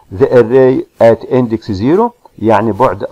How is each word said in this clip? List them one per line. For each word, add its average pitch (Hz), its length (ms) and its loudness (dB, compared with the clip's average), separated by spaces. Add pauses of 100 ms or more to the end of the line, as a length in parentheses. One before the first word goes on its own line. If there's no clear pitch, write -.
(180)
the 135 80 2
array 127 580 2 (180)
at 113 280 2
index 120 420 -4
zero، 156 380 -2 (280)
يعني 107 340 0
بعد 101 400 -2